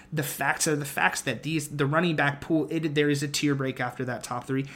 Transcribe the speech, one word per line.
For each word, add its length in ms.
the 120
facts 440
are 100
the 100
facts 360
that 200
these, 260
the 160
running 320
back 240
pool, 300
it, 240
there 160
is 120
a 60
tier 260
break 260
after 240
that 180
top 240
three, 180